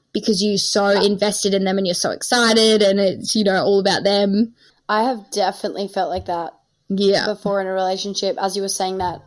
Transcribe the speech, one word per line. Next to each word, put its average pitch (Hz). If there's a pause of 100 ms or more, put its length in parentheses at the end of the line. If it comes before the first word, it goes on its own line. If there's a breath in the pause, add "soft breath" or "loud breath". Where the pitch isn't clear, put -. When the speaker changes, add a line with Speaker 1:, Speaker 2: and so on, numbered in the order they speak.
(140)
Speaker 1:
because 208
you're 208
so 202
Speaker 2:
Uh, 202
Speaker 1:
invested 202
in 196
them 190
and 196
you're 175
so -
excited 220
and 196
it's, -
you 220
know, 190
all 196
about 190
them. 202 (360 soft breath)
Speaker 2:
I 214
have 233
definitely 196
felt 185
like 185
that 170 (360)
Speaker 1:
Yeah. 196
Speaker 2:
before 202
in 190
a 190
relationship. 190
As 190
you 202
were 196
saying 190
that, 180